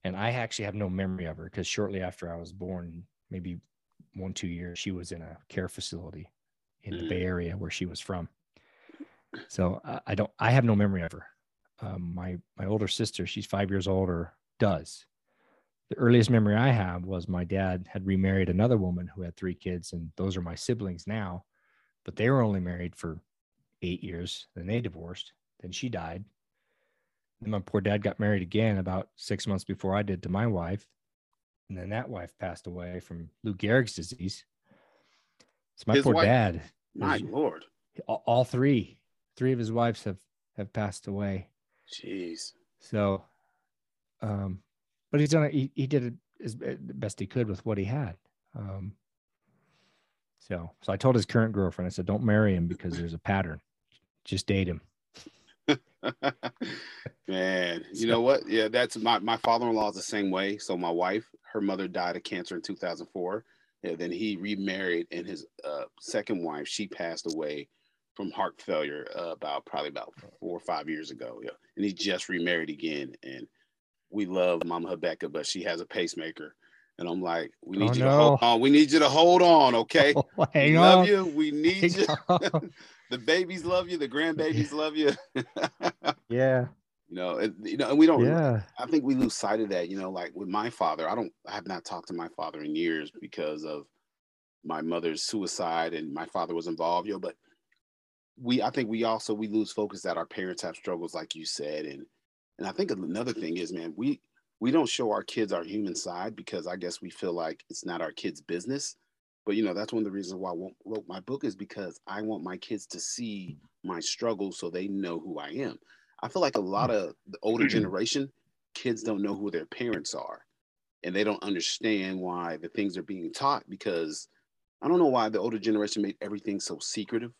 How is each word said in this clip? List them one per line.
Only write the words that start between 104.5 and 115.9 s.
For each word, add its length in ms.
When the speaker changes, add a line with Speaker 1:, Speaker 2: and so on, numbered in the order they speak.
Speaker 2:
we 100
don't 180
show 220
our 120
kids 320
our 100
human 300
side 420
because 300
I 100
guess 240
we 80
feel 240
like 380
it's 160
not 160
our 100
kids' 300
business. 540
But, 100
you 80
know, 80
that's 220
one 80
of 20
the 60
reasons 240
why 160
I 40
won't, 300
wrote 240
my 120
book 240
is 120
because 500
I 140
want 240
my 140
kids 300
to 120
see 560
my 160
struggle 540
so 160
they 200
know 300
who 200
I 140
am. 260